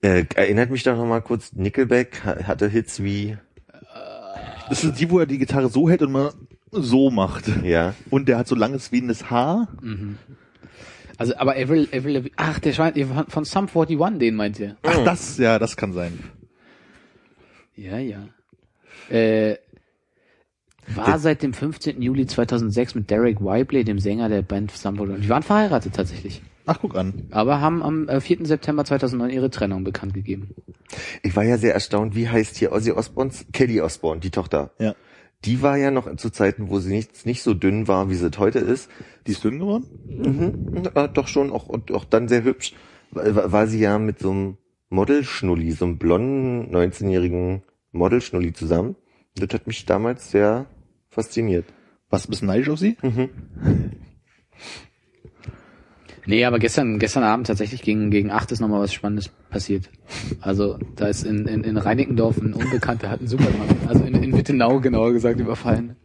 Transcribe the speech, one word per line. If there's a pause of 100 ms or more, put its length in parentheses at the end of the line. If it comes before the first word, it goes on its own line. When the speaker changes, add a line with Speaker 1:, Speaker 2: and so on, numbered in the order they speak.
Speaker 1:
Äh, (120)
erinnert
mich
doch
noch
mal
kurz,
Nickelback
ha-,
hatte
Hits
wie (1300)
Speaker 2:
Das
ist
die,
wo
er
die
Gitarre
so
hält
und
man (400)
so
macht. (200)
Speaker 1:
Ja. (160)
Speaker 2:
Und
der
hat
so
langes,
wehendes
Haar. (120)
Speaker 3:
Mhm. (960)
Also,
aber
Avril,
Avril
Lavigne,
ach,
der
Schwein, (140)
von,
von
Sum
forty-one,
den
meint
ihr?
Speaker 2:
Ach,
Speaker 1:
Mhm.
Speaker 2:
das,
ja,
das
kann
sein. (1600)
Speaker 3:
Ja,
ja. (840)
Äh, (1400)
war
Speaker 1:
Der
Speaker 3:
seit
dem
fünfzehnten
Juli
zweitausendsechs
mit
Derek
Whibley,
dem
Sänger
der
Band (100)
Thumb
Hotel.
Und
die
waren
verheiratet
tatsächlich. (240)
Speaker 2:
Ach,
guck
an.
Speaker 3:
Aber
haben
am,
äh,
vierten
September
zweitausendneun
ihre
Trennung
bekannt
gegeben. (680)
Speaker 1:
Ich
war
ja
sehr
erstaunt,
wie
heißt
hier
Ozzy
Osbournes?
Kelly
Osbourne,
die
Tochter.
Speaker 2:
Ja. (500)
Speaker 1:
Die
war
ja
noch
zu
Zeiten,
wo
sie
nicht,
nicht
so
dünn
war,
wie
sie
heute
ist. (380)
Speaker 2:
Die
ist
dünn
geworden? (240)
Speaker 1:
Mhm. (120)
Äh,
doch
schon,
auch,
und
auch
dann
sehr
hübsch. (380)
War,
war
sie
ja
mit
so
einem (320)
Modelschnulli,
so
einem
blonden
neunzehnjährigen (300)
Modelschnulli
zusammen. (400)
Das
hat
mich
damals
sehr (460)
fasziniert. (420)
Speaker 2:
Warst
du
ein
bisschen
neidisch
auf
sie?
Speaker 1:
Mhm. (3000)
Speaker 3:
Nee,
aber
gestern,
gestern
Abend
tatsächlich
gegen,
gegen
acht
ist
nochmal
was
Spannendes (220)
passiert. (500)
Also, (180)
da
ist
in,
in,
in
Reinickendorf
ein
Unbekannter,
hat
einen
Supermarkt, (120)
also
in,
in
Wittenau
genauer
gesagt,
überfallen.